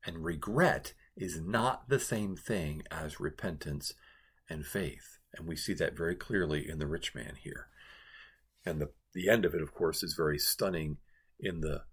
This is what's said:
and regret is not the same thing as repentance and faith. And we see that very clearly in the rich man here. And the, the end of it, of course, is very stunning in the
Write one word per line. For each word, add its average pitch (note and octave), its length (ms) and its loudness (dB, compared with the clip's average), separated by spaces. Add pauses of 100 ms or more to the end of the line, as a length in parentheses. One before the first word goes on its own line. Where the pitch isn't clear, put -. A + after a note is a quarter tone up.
and E2 180 -6
regret F#2+ 680 2 (240)
is E2 240 -4
not A2+ 480 2
the C3+ 100 6
same G#2 380 -2
thing D2+ 520 -2
as D#2 300 -6
repentance D2 760 -4 (560)
and D2+ 160 -6
faith. - 520 -4 (160)
And D#2+ 120 -10
we D#2+ 120 -4
see - 160 -2
that D#2+ 240 0
very E2 180 2
clearly D#2+ 540 0
in D#2 100 -6
the D2+ 80 0
rich - 260 -4
man - 200 -8 (100)
here. - 240 -8 (1000)
And D#2 140 -2
the, D2 120 -2 (220)
the F2+ 140 0
end A2 160 8
of E2 100 4
it, E2 80 2
of D2+ 120 -6
course, D#2+ 280 2
is D#2+ 140 -4
very D2+ 240 2
stunning D#2+ 580 0 (400)
in F2 220 -2
the D#2 220 0 (100)